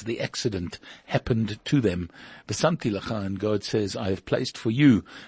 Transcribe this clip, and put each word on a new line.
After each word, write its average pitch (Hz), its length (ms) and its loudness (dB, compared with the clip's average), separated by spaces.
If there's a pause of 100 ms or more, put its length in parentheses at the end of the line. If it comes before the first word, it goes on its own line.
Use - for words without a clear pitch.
The 113 160 -4
accident 95 580 -4 (280)
happened 113 580 -2
to 147 160 4
them. 90 280 0 (380)
V'samti 151 420 0
lecha, 104 360 -4
and 98 120 -4
God 104 280 0
says, 104 320 0
"I 107 140 -2
have 95 140 -2
placed 127 320 -2
for 113 140 0
you 127 320 6 (240)